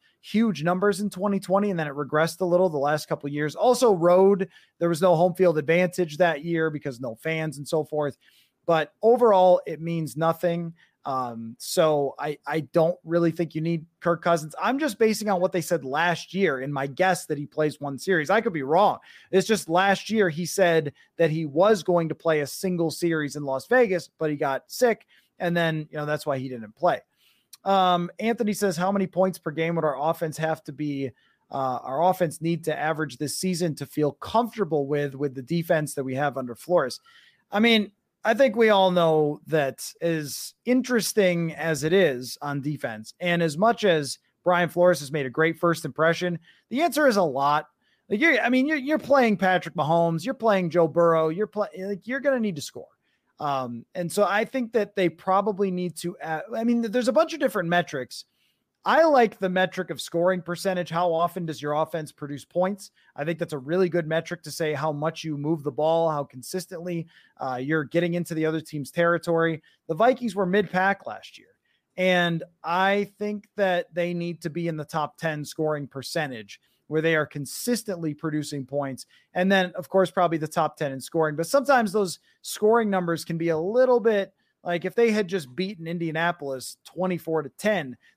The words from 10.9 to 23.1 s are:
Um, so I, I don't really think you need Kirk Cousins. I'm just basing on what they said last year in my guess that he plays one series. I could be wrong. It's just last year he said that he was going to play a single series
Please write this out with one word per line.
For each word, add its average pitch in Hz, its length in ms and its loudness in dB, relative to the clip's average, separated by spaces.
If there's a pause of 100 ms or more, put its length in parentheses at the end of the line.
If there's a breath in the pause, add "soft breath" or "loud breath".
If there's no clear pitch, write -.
Um, 120 540 -6
so 151 580 0
I, 151 300 -8
I 156 140 -4
don't 165 420 0
really 170 260 2
think 165 240 -4
you 156 80 -4
need 165 240 -2 (140)
Kirk 170 240 -2
Cousins. 160 360 0
I'm 240 200 -2
just 277 180 -2
basing 220 320 0
on 190 100 0
what 180 120 0
they 180 100 -2
said 156 240 -2
last 160 480 -2
year 165 280 0
in 143 120 -6
my 139 140 -4
guess 175 400 0
that 151 100 -4
he 147 80 -8
plays 151 340 -2
one 139 200 -8
series. 170 320 0
I 220 100 4
could 220 120 -4
be 147 100 -4
wrong. 156 340 4 (320 loud breath)
It's 180 180 2
just 202 220 0
last 190 400 2
year 202 200 2
he 160 180 -6
said 165 460 2 (240 soft breath)
that 165 120 4
he 156 160 -2
was 170 380 4
going 170 260 2
to 151 60 -6
play 160 240 0
a 143 80 -4
single 175 420 -2
series 156 460 -4